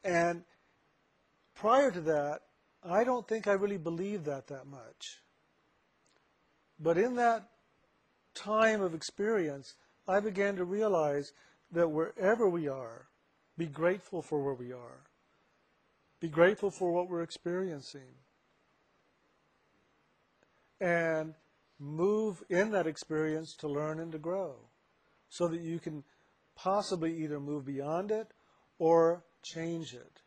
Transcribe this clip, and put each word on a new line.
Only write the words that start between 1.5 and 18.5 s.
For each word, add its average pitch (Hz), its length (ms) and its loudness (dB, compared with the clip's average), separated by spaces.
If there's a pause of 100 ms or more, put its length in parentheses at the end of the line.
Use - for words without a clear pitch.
prior 254 360 6
to 175 100 -6
that, 151 400 0 (420)
I 190 200 2
don't 247 240 -2
think 220 200 -2
I 202 60 4
really 202 240 0
believed 170 480 -4
that 139 220 -6
that 135 180 -12
much. - 540 -18 (1600)
But 165 180 2
in 240 180 2
that 233 340 2 (840)
time 214 480 2
of 175 140 -2
experience, 160 800 -4 (320)
I 190 120 2
began 202 360 0
to 180 100 -2
realize 175 680 0 (380)
that 170 180 4
wherever 190 600 2
we 170 180 -2
are, 120 400 -8 (500)
be 165 100 -2
grateful 170 560 0
for 147 200 -2
where 139 120 -2
we 123 160 -12
are. 127 300 -16 (1160)
Be 170 100 -4
grateful 185 420 6
for 180 200 0
what 180 180 0
we're 175 120 -2
experiencing. 156 960 -8 (2750)